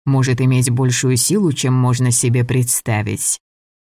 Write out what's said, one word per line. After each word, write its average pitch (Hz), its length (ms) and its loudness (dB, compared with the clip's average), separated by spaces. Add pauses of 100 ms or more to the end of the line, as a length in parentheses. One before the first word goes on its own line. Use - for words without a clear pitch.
может 131 340 2
иметь 127 300 2
большую 127 460 0
силу, 175 360 0
чем 131 220 -2
можно 123 360 0
себе 123 340 0
представить. 120 920 -2 (600)